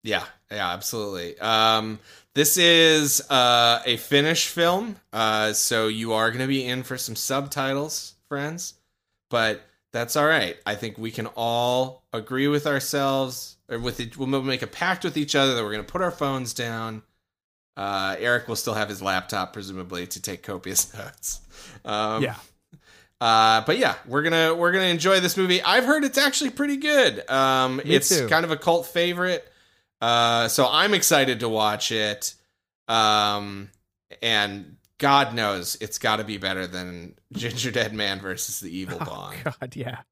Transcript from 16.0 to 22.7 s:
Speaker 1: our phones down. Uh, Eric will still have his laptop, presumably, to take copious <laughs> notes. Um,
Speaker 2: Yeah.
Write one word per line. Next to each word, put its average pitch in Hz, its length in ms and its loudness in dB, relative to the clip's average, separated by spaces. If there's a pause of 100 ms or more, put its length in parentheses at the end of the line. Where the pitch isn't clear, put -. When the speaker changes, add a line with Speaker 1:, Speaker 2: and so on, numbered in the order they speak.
Speaker 1:
our 175 120 -2
phones 135 420 -4
down. 113 480 -8 (720)
Uh, 98 440 -2
Eric 120 280 0
will 110 80 -4
still 117 180 -4
have 104 140 -2
his 95 140 -10
laptop, 92 500 -2
presumably, 92 540 -10
to - 160 -12
take 95 220 -10
copious 95 500 -6
<laughs> - 20 -16
notes. - 440 -12 (440)
Um, 107 380 -2
Speaker 2:
Yeah. 113 140 -4 (840)